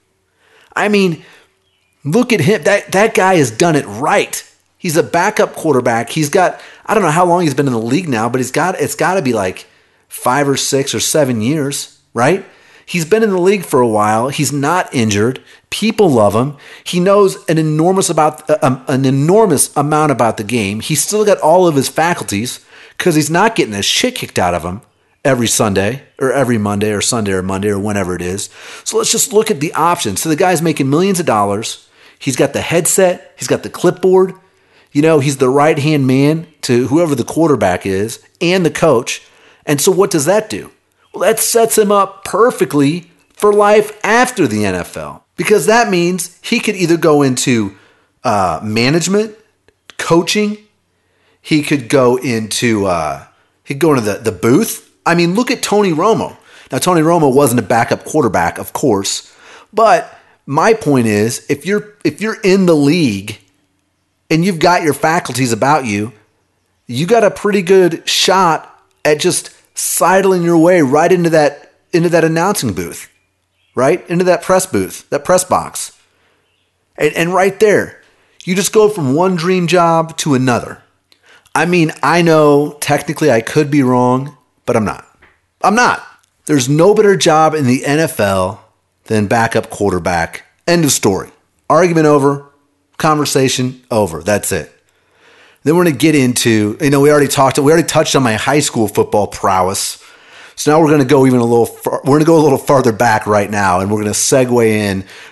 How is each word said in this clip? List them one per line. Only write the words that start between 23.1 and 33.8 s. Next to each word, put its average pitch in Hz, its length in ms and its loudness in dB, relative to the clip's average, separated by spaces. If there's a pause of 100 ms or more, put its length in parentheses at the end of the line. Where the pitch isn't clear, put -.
he's 151 160 0
not 190 260 0
getting 123 160 -2
the 101 100 -6
shit 247 320 -2
kicked - 240 -8
out 90 140 0
of 82 120 -4
him 90 180 -8 (420)
every 123 240 0
Sunday 104 540 -2 (160)
or 135 120 -2
every 123 280 0
Monday 104 340 -2
or 101 80 -2
Sunday 104 320 -4
or 95 80 -2
Monday 95 300 -4
or 101 80 -2
whenever 101 360 -4
it 87 60 -8
is. 90 300 -8 (340)
So - 140 -4
let's - 140 -2
just - 200 -4
look 214 180 2
at 156 100 -4
the 160 120 -4
options. 180 480 -2
So - 80 -6
the 156 80 0
guy's 180 240 0
making 151 300 -2
millions 180 300 0
of 165 40 -4
dollars. 104 640 -2 (320)
He's 127 180 -6
got 143 160 0
the 104 80 -4
headset. 180 800 -2
He's 127 100 -10
got 127 140 -2
the 101 80 -12
clipboard. 185 640 0 (560)